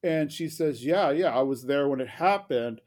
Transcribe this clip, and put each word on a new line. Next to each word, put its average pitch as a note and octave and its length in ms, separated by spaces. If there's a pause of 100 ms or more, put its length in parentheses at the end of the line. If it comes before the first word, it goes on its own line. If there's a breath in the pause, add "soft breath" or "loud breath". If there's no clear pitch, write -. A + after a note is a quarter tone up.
And D#3+ 280
she D#3+ 180
says, D3 360
"Yeah, E3 260
yeah, D#3 240
I C3 80
was C3+ 220
there C#3 240
when C3+ 120
it B2+ 80
happened." D3+ 800